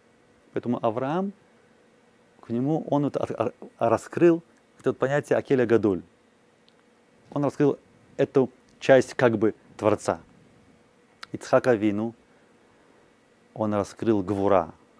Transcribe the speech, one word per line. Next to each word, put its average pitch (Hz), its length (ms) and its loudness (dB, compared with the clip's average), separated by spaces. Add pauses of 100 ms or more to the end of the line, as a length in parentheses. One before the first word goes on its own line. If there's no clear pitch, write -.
(540)
Поэтому 120 280 -4
Авраам, 139 520 -4 (1080)
к - 80 -20
нему 135 400 -2
он 147 140 0
вот 135 140 -4
ар-, - 200 -6
ар-, - 160 -4 (260)
раскрыл 143 640 2 (360)
это 131 120 -2
вот - 80 -6
понятие 139 380 0
Акель 127 240 0
Агадоль. 107 420 2 (1300)
Он 143 120 -4
раскрыл 135 360 0 (380)
эту 135 340 2 (280)
часть 131 340 4
как 117 240 2
бы 104 180 0 (220)
Творца. 101 420 0 (1120)
Ицхак - 360 0
Авину, 107 460 0 (1400)
он 107 200 -4
раскрыл 104 480 -2
Гвура, 98 520 0 (260)